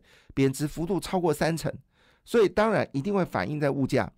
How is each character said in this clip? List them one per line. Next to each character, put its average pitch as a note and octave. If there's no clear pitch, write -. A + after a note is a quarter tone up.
贬 C3+
值 C#3
幅 D3+
度 E3+
超 F#3
过 E3
三 E3
成， D#3
所 A#3
以 F3
当 G#3+
然 D3
一 C3+
定 G3
会 F#3+
反 G2+
映 D3+
在 C#3+
物 C#3
价。 A#2